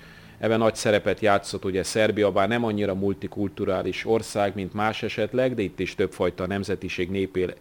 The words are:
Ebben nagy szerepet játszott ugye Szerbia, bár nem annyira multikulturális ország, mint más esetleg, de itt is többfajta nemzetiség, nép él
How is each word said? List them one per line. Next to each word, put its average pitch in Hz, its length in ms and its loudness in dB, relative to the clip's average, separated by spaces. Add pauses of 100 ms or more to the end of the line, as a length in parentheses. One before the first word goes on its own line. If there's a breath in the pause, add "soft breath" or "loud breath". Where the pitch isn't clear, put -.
(400 loud breath)
Ebben 110 200 2
nagy 113 160 4
szerepet 104 440 2
játszott 101 460 2
ugye 92 180 0
Szerbia, 104 480 2
bár 98 160 4
nem 120 160 0
annyira 104 320 0
multikulturális 95 1120 -2
ország, 107 500 0
mint 95 180 -6
más 107 300 -2
esetleg, 120 520 0
de 113 60 -2
itt 90 180 -4
is 92 160 -4
többfajta 92 520 -2
nemzetiség, 92 600 -4
nép 95 280 -2
él 90 240 0